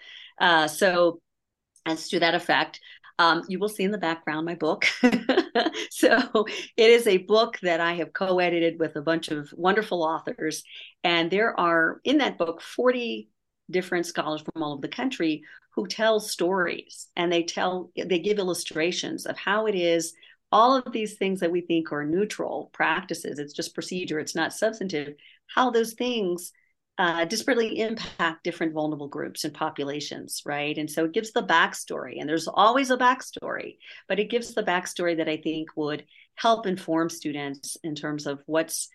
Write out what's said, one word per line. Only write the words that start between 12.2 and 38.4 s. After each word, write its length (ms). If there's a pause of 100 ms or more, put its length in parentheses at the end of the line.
book, 240
forty 680 (420)
different 360
scholars 360
from 200
all 100
over 100
the 60
country 540 (320)
who 120
tell 340
stories, 960
and 160
they 100
tell, 540
they 220
give 200
illustrations 880
of 100
how 300
it 80
is 400 (380)
all 240
of 160
these 220
things 260
that 100
we 120
think 280
are 140
neutral 680
practices, 640
it's 160
just 200
procedure, 460
it's 160
not 160
substantive, 600 (380)
how 180
those 240
things, 580 (440)
uh, 280
disparately 560
impact 640
different 280
vulnerable 360
groups 340
and 100
populations, 920
right? 320
And 100
so 180
it 60
gives 200
the 100
backstory, 800
and 80
there's 180
always 440
a 60
backstory, 800 (300)
but 120
it 100
gives 240
the 80
backstory 540
that 120
I 100
think 360
would 300 (320)
help 320
inform 420
students 720
in 140
terms 320
of 180